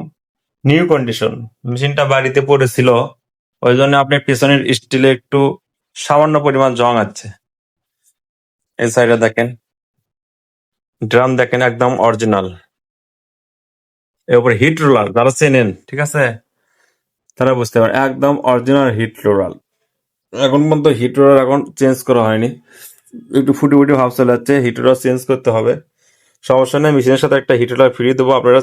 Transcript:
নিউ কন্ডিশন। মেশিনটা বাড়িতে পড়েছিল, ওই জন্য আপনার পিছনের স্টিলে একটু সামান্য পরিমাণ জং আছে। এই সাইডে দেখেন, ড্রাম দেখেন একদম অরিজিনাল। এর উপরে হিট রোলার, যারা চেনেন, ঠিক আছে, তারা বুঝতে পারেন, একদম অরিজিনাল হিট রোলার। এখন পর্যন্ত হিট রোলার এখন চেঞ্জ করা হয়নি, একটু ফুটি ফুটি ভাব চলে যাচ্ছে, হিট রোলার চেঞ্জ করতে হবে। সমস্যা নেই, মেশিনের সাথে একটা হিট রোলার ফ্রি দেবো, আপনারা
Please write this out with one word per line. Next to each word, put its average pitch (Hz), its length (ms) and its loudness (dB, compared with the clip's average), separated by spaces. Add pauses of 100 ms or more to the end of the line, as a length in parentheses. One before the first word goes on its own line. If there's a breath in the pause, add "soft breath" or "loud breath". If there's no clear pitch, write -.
(640)
নিউ 151 180 2 (100)
কন্ডিশন। 123 400 -2 (380)
মেশিনটা 143 420 -2
বাড়িতে 135 280 0 (100)
পড়েছিল, 131 380 0 (760)
ওই 123 140 2
জন্য 139 160 2 (100)
আপনার 139 240 -2
পিছনের 139 340 0 (160)
স্টিলে 135 400 0
একটু 139 240 -4 (560)
সামান্য 151 400 0 (100)
পরিমাণ 135 240 0 (100)
জং 120 140 2 (100)
আছে। - 220 -14 (1500)
এই 120 160 -2
সাইডে 120 300 2
দেখেন, 117 240 -2 (1500)
ড্রাম 120 280 0 (100)
দেখেন 123 220 -2
একদম 123 300 0 (140)
অরিজিনাল। 107 400 0 (1800)
এর 123 120 -2
উপরে 120 200 0
হিট 156 240 0
রোলার, 120 320 2
যারা 123 220 0
চেনেন, 131 300 0 (200)
ঠিক 139 180 -10
আছে, 147 160 -4 (1120)
তারা 127 240 0
বুঝতে 117 180 -4
পারেন, 113 160 2 (120)
একদম 135 280 -2 (180)
অরিজিনাল 131 360 0 (100)
হিট 110 160 -4 (100)
রোলার। 98 280 0 (800)
এখন 135 300 0
পর্যন্ত 151 240 0 (140)
হিট 123 180 -4
রোলার 139 260 6
এখন 135 140 0 (220)
চেঞ্জ 131 160 2 (120)
করা 120 180 2
হয়নি, 110 220 -2 (880 loud breath)
একটু 139 200 0
ফুটি 143 200 0
ফুটি 143 220 4
ভাব 127 180 0
চলে 127 140 2
যাচ্ছে, 120 220 0 (100)
হিট 117 140 -4
রোলার 127 260 2
চেঞ্জ 127 140 -2 (120)
করতে 131 260 -4
হবে। 113 160 0 (720)
সমস্যা 131 380 0
নেই, 151 140 2
মেশিনের 131 260 2
সাথে 143 180 2
একটা 135 200 -2
হিট 120 120 -2
রোলার 127 240 4
ফ্রি 123 120 -2 (100)
দেবো, 131 200 2
আপনারা 123 240 4